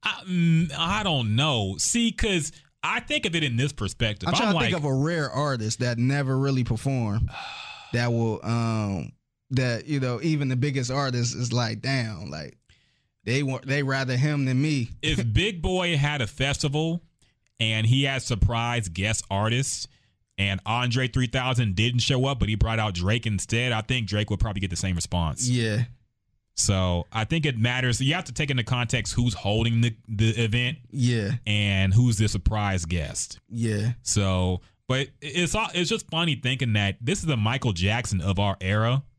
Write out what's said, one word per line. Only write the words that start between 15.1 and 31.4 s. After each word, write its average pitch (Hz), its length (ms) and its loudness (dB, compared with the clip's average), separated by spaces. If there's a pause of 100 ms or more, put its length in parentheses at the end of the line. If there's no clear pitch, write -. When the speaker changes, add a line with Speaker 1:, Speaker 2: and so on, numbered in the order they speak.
Speaker 2:
<laughs> 113 100 0
Speaker 1:
Big 180 280 2
Boy 180 340 0
had 147 240 2
a 113 80 0
festival 151 760 -2 (560)
and 110 260 2
he 127 180 4
had 135 200 -2
surprise 117 680 0
guest 95 400 -2
artists 110 580 0 (520)
and 98 260 0
Andre 123 420 0
three 127 200 0
thousand 123 480 0
didn't 120 240 2
show 127 260 2
up, 135 140 -2
but 107 100 2
he 107 60 0
brought 113 240 2
out 107 160 0
Drake 104 320 0
instead, 113 440 0
I 110 100 0
think 120 260 -2
Drake 107 240 0
would 101 80 -2
probably 104 220 0
get 95 100 -2
the 87 40 -4
same 92 200 -2
response. 85 520 -2
Speaker 2:
Yeah. 117 360 0 (720)
Speaker 1:
So 90 560 0
I 110 140 -2
think 160 220 0
it 127 100 -2
matters. 123 420 2
You 135 140 2
have 180 120 -4
to 135 60 -12
take 139 200 -2
into 127 120 0
context 123 520 -2
who's 123 180 2
holding 113 480 2
the, 117 140 2 (120)
the 110 220 2 (140)
event 123 340 0 (140)
Speaker 2:
Yeah. 120 400 2 (160)